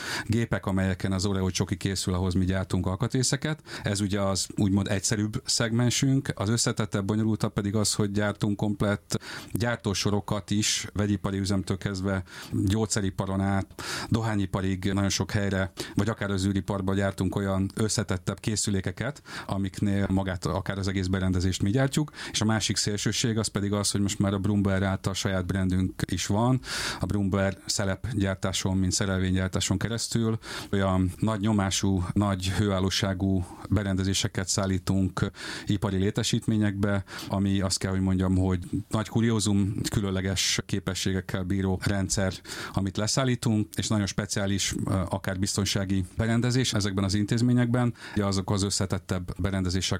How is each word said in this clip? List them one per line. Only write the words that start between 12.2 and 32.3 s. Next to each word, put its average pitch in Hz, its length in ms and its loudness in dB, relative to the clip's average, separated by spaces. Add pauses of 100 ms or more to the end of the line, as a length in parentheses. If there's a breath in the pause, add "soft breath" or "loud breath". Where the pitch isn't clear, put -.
gyógyszeriparon 101 920 0
át, 98 420 -2 (260 loud breath)
dohányiparig 98 840 0
nagyon 101 160 2
sok 92 220 -2
helyre, 95 400 0 (240 loud breath)
vagy 107 140 0
akár 104 220 -2
az 95 140 0
űriparban 98 500 0
gyártunk 98 400 0
olyan 98 400 0
összetettebb 101 640 -2
készülékeket, 104 800 -2 (240 loud breath)
amiknél 98 540 -2 (120)
magát 95 340 0
akár 95 320 -2
az 98 100 -2
egész 92 200 0
berendezést 92 540 2
mi 98 80 2
gyártjuk, 135 420 2 (200 loud breath)
és - 100 -2
a 107 40 2
másik 107 320 0
szélsőség 110 600 0
az 110 100 0
pedig 101 260 0
az, 104 180 0
hogy 101 100 0
most 98 180 0
már 101 140 2
a 98 60 0
Brumber 98 440 2
által 98 300 0
saját 92 320 0
brandünk 92 600 0
is 92 200 -2
van. 120 340 4 (400 loud breath)
A 92 60 -4
Brumber 98 600 2
szelepgyártáson, 98 1120 -2
mint 95 140 2
szerelvénygyártáson 92 840 0
keresztül 113 600 0 (340 loud breath)
olyan 95 480 2
nagy 107 200 0
nyomású, 98 640 2 (100)
nagy 98 360 2